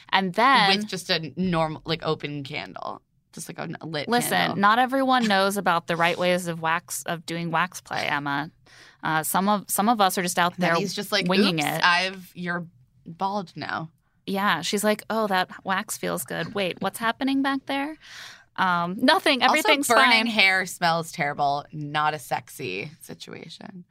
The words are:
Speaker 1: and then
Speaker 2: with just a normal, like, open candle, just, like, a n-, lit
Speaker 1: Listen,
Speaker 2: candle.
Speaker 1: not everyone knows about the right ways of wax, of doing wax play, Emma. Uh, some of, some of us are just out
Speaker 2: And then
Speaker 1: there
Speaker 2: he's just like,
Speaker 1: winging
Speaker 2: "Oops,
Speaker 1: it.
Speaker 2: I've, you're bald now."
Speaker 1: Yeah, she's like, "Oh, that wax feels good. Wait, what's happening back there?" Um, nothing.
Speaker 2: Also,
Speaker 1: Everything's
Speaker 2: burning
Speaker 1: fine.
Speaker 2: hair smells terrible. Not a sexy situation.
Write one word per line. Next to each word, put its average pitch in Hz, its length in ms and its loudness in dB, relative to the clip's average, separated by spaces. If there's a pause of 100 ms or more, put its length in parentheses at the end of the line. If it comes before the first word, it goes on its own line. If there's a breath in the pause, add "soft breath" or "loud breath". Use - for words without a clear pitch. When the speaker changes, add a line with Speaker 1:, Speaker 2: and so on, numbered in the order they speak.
Speaker 1:
and 185 260 0
then 220 440 6
Speaker 2:
with 208 100 -6
just 190 220 -8
a 160 260 -2
normal, 165 480 0
like, 160 200 -4
open 147 380 -4
candle, 104 600 -10 (300)
just, - 160 -12
like, - 100 -14
a 147 40 -10
n-, 160 220 -8
lit 151 240 -6
Speaker 1:
Listen, 240 240 0
Speaker 2:
candle. 175 240 0
Speaker 1:
not 208 240 4
everyone 254 480 2
knows 196 280 2
about 175 300 0
the 170 100 -2
right 170 220 2
ways 180 300 0
of 165 120 -6
wax, 160 440 -2
of 165 200 -6
doing 170 280 -4
wax 170 280 -2
play, - 280 -4
Emma. 143 420 -4 (520 loud breath)
Uh, 156 200 0
some 185 260 0
of, 208 200 0
some 202 200 2
of 233 120 2
us 190 180 4
are 185 40 2
just 180 160 0
out 180 160 2
Speaker 2:
And 180 100 -4
then 170 80 4
Speaker 1:
there 170 80 2
Speaker 2:
he's 196 140 -2
just 208 180 -6
like, 190 160 0
Speaker 1:
winging 190 320 4
Speaker 2:
"Oops, 143 80 0
Speaker 1:
it. 156 160 -2
Speaker 2:
I've, 185 500 0
you're 175 320 -6 (380)
bald 196 500 -6
now." 160 360 -6 (380)
Speaker 1:
Yeah, 190 340 0
she's 202 200 -2
like, 214 260 0
"Oh, 214 200 0
that 185 200 0 (140)
wax 190 340 -4
feels 175 280 -4
good. 170 300 -6
Wait, 196 260 -4
what's 196 180 -4
happening 269 440 -2
back 269 240 -2
there?" 285 300 -6 (600 loud breath)
Um, 175 420 0
nothing. 294 440 4
Speaker 2:
Also, 190 100 6
Speaker 1:
Everything's 302 340 2
Speaker 2:
burning 233 380 4
Speaker 1:
fine. - 20 0
Speaker 2:
hair 190 400 4
smells 165 460 0
terrible. 143 600 -2
Not 151 420 -2
a 151 40 -8
sexy 127 720 -8 (100)
situation. - 920 -16